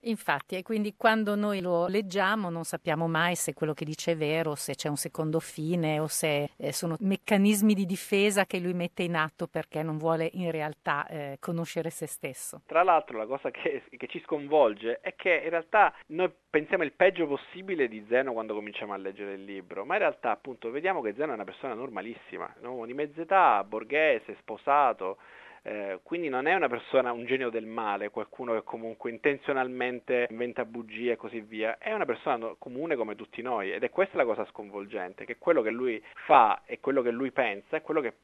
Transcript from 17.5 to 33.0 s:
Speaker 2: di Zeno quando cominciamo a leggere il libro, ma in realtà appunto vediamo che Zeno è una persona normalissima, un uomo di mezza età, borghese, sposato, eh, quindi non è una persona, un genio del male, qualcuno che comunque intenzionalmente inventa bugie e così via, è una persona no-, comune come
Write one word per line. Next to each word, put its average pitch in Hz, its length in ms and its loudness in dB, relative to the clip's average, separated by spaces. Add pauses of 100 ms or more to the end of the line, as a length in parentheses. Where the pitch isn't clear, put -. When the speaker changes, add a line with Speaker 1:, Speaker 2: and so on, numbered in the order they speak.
Speaker 2:
di 107 200 -10
Zeno 127 240 2
quando 110 220 -4
cominciamo 104 400 -6
a - 20 -6
leggere 98 380 -8
il 98 100 -12
libro, 95 400 -10
ma 165 120 -2
in 214 40 0
realtà 147 300 0
appunto 117 400 -6
vediamo 160 320 -2
che 107 100 -2
Zeno 143 200 -4
è - 20 -4
una 104 100 -8
persona 92 300 -10
normalissima, 107 760 -10 (120)
un 120 60 -12
uomo 123 180 -10
di 120 80 -10
mezza 147 260 -6
età, 160 440 4
borghese, 113 760 0
sposato, 107 800 2 (440)
eh, 101 400 -6
quindi 165 280 -4
non 131 160 -2
è 175 80 4
una 156 160 2
persona, 123 420 2
un 120 140 -6
genio 127 240 0
del 110 160 -4
male, 104 420 -2
qualcuno 113 460 -4
che 107 100 0
comunque 113 460 -8
intenzionalmente 127 1200 0
inventa 120 340 -4
bugie 113 480 -4
e 110 40 0
così 113 240 -10
via, 110 380 -4
è - 140 -6
una 202 140 0
persona 127 300 -2
no-, 113 220 -8
comune 139 380 -4
come 107 180 -2